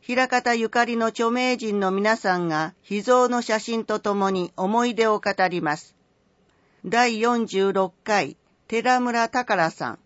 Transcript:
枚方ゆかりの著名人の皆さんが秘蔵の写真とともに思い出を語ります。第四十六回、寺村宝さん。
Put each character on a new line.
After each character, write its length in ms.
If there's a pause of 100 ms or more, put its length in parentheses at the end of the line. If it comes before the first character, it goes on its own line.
枚 200
方 280
ゆ 120
か 160
り 140
の 100
著 220
名 280
人 220
の 120
皆 260
さ 200
ん 100
が 340
秘 220
蔵 260
の 140
写 160
真 260
と 140
と 160
も 160
に 260
思 260
い 120
出 100
を 140
語 280
り 140
ま 160
す。 180 (920)
第 360
四 240
十 260
六 220 (100)
回、 320 (320)
寺 320
村 300
宝 400
さ 220
ん。 140